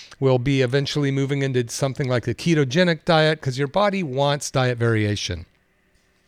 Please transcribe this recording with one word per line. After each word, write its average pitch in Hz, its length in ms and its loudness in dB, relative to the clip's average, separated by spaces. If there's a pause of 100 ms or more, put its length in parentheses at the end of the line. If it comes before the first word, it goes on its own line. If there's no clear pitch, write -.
(200)
We'll 131 200 4
be 135 220 0
eventually 139 500 0
moving 139 320 0
into 127 260 0
something 135 380 -4
like 123 160 0
the 117 100 -2
ketogenic 160 720 0
diet, 156 360 2
'cause 127 160 -4
your 139 100 -2
body 196 340 0
wants 143 480 -2
diet 127 280 0
variation. 104 680 0 (840)